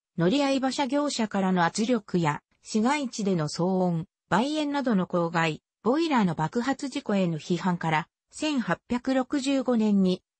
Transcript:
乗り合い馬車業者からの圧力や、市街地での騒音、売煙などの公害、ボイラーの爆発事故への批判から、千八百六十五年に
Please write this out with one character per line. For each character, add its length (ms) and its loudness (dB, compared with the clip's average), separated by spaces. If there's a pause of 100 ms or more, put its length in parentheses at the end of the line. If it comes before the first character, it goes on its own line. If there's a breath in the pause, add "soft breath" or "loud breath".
(180)
乗 100 2
り 160 2
合 100 2
い 40 0
馬 140 0
車 160 -2
業 240 0
者 160 -2
か 140 -2
ら 100 0
の 120 2
圧 220 0
力 320 0
や、 240 0 (220)
市 180 -2
街 280 0
地 140 -6
で 120 0
の 120 -2
騒 180 -2
音、 400 0 (220)
売 280 0
煙 180 -2
な 80 -2
ど 140 0
の 100 2
公 240 0
害、 320 -2 (220)
ボ 160 2
イ 100 0
ラ 120 2
ー 40 4
の 80 0
爆 280 -2
発 280 -4
事 140 -8
故 120 -2
へ 120 2
の 100 -2
批 200 -2
判 200 -2
か 140 -4
ら、 160 0 (240)
千 280 -2
八 200 -2 (100)
百 240 -2
六 260 0
十 220 0
五 160 0
年 240 4
に 220 2 (160)